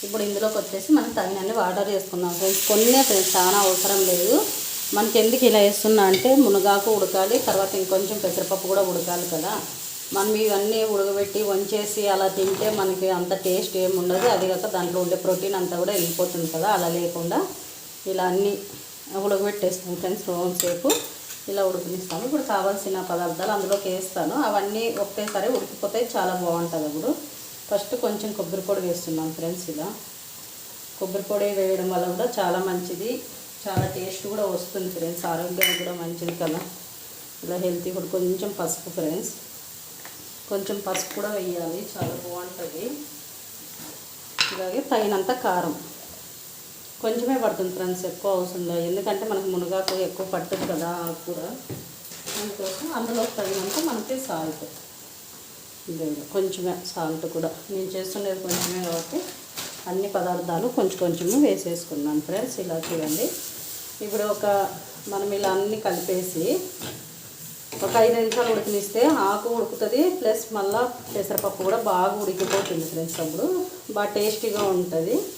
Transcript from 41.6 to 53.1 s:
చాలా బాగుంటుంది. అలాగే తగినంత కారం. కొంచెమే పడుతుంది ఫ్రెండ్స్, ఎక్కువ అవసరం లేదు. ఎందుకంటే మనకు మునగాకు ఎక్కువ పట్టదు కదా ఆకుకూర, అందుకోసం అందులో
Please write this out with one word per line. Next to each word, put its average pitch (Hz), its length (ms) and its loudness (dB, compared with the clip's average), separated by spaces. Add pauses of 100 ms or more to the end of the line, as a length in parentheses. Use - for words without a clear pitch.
చాలా 175 200 -4 (100)
బాగుంటుంది. 175 600 -8 (1700)
అలాగే 185 300 -2 (100)
తగినంత 208 400 2 (140)
కారం. 175 280 2 (1300)
కొంచెమే 240 420 0
పడుతుంది 185 320 0
ఫ్రెండ్స్, 180 340 -2
ఎక్కువ 196 260 -2
అవసరం 180 340 -2
లేదు. 170 200 0
ఎందుకంటే 202 400 -2
మనకు 190 240 0
మునగాకు 190 400 -2 (140)
ఎక్కువ 190 260 -6
పట్టదు 180 380 -4
కదా 165 180 -2 (160)
ఆకుకూర, 165 340 -6 (960)
అందుకోసం 202 480 -6 (120)
అందులో 226 240 0 (160)